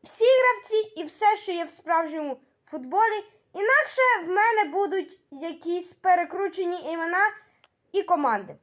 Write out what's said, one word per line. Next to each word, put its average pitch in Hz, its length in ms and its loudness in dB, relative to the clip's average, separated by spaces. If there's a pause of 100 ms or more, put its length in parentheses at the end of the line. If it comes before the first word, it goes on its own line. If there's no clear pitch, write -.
всі - 220 0 (140)
гравці 440 560 2
і 330 80 -6
все, 415 340 2
що 392 140 -8
є 339 140 -4
в 311 40 -16
справжньому 311 720 -4 (300)
футболі. 403 520 0 (300)
Інакше 523 480 2 (240)
в - 20 -8
мене 427 360 2
будуть 359 560 -4 (120)
якісь 330 640 -8
перекручені 349 960 -2
імена 349 420 0 (580)
і 392 120 -2
команди. 240 600 0